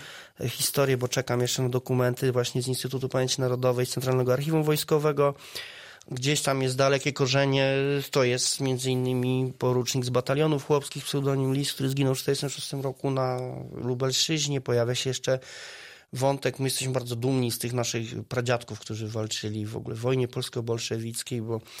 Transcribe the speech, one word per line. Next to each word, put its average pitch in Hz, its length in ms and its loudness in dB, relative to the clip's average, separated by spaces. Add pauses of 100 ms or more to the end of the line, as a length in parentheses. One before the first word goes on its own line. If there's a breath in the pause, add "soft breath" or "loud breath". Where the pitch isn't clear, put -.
(480 loud breath)
historię, 135 480 2
bo 120 120 -2
czekam 123 320 0
jeszcze 123 220 0
na 127 60 2
dokumenty 123 640 2
właśnie 123 300 0
z 123 60 -4
Instytutu 131 400 -2
Pamięci 131 320 0
Narodowej, 127 460 2
z - 40 -8
Centralnego 127 420 2
Archiwum 151 300 2
Wojskowego. 151 720 2 (760 loud breath)
Gdzieś 139 320 0
tam 135 200 2
jest 127 140 0
dalekie 139 360 4
korzenie, 135 640 4 (360)
to 135 140 4
jest 123 360 2
między 131 300 0
innymi 127 680 2
porucznik 127 460 2
z 123 60 -2
batalionów 139 560 2
chłopskich, 143 380 0
pseudonim 135 500 0
Lis, 139 180 0
który 135 160 -2
zginął 135 260 2
w 131 40 -4
czterdziestym 139 320 -2
szóstym 139 300 -8
roku 135 300 -4
na 127 280 0 (340)
Lubelszczyźnie. 131 880 0
Pojawia 120 340 2
się 131 160 -2
jeszcze 127 280 0 (720 loud breath)
wątek, 135 460 0
my 135 80 0
jesteśmy 131 260 -2
bardzo 120 240 -2
dumni 123 340 2
z 117 80 -4
tych 120 140 -4
naszych 117 560 -4
pradziadków, 120 500 0
którzy 110 300 -8
walczyli 107 580 -4
w 110 100 -8
ogóle 117 200 -8
w - 20 -8
wojnie 123 300 2
polsko-bolszewickiej, 117 1120 -4
bo 113 180 -2 (200 loud breath)